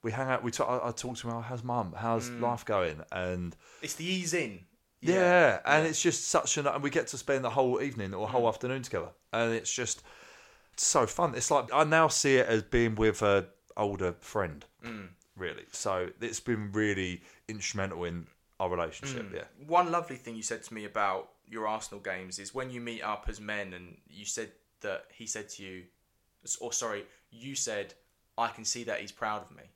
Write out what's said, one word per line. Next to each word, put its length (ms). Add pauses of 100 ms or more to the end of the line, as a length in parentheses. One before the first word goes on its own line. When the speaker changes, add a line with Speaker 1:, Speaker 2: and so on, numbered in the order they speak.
Speaker 1:
we 120
hang 160
out. 120
We 100
talk, 180
I, 180
I 40
talk 260
to 100
him. 80
"Oh, 60
how's 240
mum? 320
How's 320
Speaker 2:
Mm. 100
Speaker 1:
life 240
going?" 380 (100)
And 460 (240)
Speaker 2:
It's 140
the 100
ease 280
in. 320 (360)
Speaker 1:
yeah, 140
Speaker 2:
Yeah. 500
Speaker 1:
and 180
Speaker 2:
Yeah. 60
Speaker 1:
it's 120
just 280
such 280
an, 100
and 140
we 80
get 180
to 100
spend 260
the 60
whole 320
evening 320
or 160
whole 160
Speaker 2:
Mm. 80
Speaker 1:
afternoon 300
together, 260 (240)
and 200
it's 200
just 280 (760)
so 280
fun. 300
It's 160
like, 220
I 100
now 240
see 300
it 100
as 160
being 320
with 260
a 260 (280)
older 460
friend, 420 (180)
Speaker 2:
Mm. 280 (260)
Speaker 1:
really. 380
So 380 (100)
it's 180
been 320
really 500 (280)
instrumental 560
in 220 (340)
our 80
relationship. 560
Speaker 2:
Mm. 80
Speaker 1:
Yeah. 100 (240)
Speaker 2:
One 240
lovely 240
thing 220
you 60
said 200
to 100
me 120
about 460 (160)
your 200
Arsenal 320
games 400
is 160
when 160
you 100
meet 220
up 260
as 100
men, 340
and 240 (100)
you 180
said 260 (300)
that 320
he 140
said 200
to 160
you, 220 (580)
s-, 120
or 180
sorry, 320 (240)
you 240
said, 400 (420)
"I 120
can 180
see 200
that 160
he's 100
proud 320
of 120
me." 80 (120)